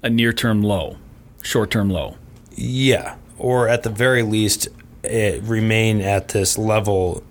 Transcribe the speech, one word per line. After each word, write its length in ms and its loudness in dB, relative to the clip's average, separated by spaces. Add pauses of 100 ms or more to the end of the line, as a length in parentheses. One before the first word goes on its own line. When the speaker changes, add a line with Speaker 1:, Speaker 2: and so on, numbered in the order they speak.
Speaker 1:
a 60 -2
near-term 520 2
low, 360 -2 (440)
short-term 480 0
low. 280 -4 (380)
Speaker 2:
Yeah, 600 0 (220)
or 320 0
at 140 0
the 60 -2
very 320 2
least, 460 0 (340)
it 420 0
remain 580 2
at 260 0
this 300 0
level 720 0